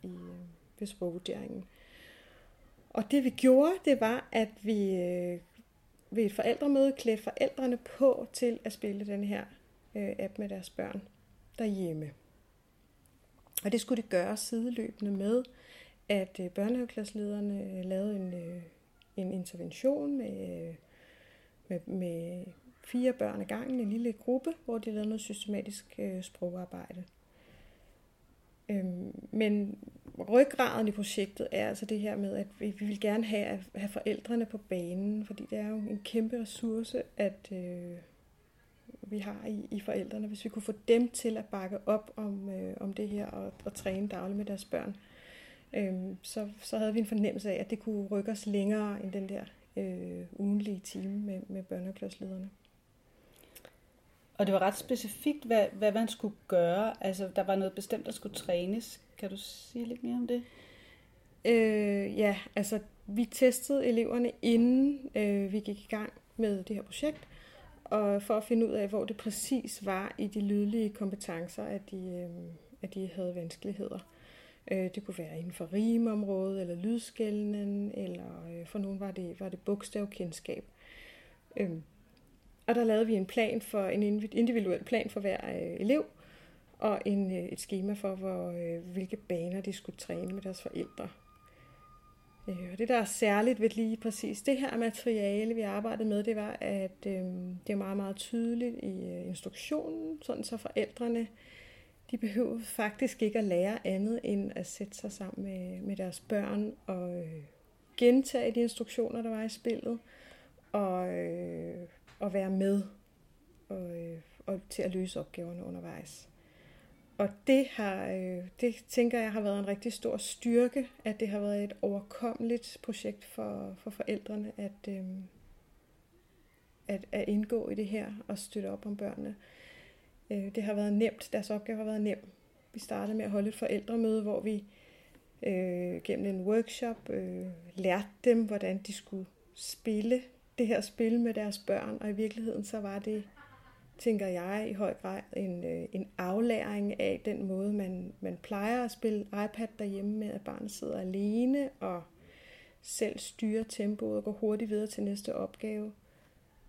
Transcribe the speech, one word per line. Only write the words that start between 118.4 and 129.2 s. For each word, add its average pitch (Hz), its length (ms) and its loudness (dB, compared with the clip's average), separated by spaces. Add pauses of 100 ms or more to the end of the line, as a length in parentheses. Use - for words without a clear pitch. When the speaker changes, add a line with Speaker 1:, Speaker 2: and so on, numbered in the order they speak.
Speaker 1:
det 240 140 2 (120)
tænker 240 320 4
jeg 220 120 0
har 214 100 0
været 202 180 2
en 196 80 -2
rigtig 202 260 -2
stor - 240 -2
styrke, 240 680 4 (180)
at 214 140 -2
det 226 80 0
har 202 120 -2
været 202 240 0
et 208 180 -6
overkommeligt 226 1000 -2
projekt 208 440 -6
for, 202 520 -6
for - 120 -12
forældrene 208 680 -6
at, 202 300 -8
øh, 190 180 -6 (1800)
at, 196 240 -2
at 208 160 0
indgå 214 420 2
i 202 60 -2
det 214 100 0
her 208 260 -4 (160)
og 202 100 -4
støtte 202 300 -6
op 196 180 -6
om 208 120 -4
børnene. 208 380 -6 (920)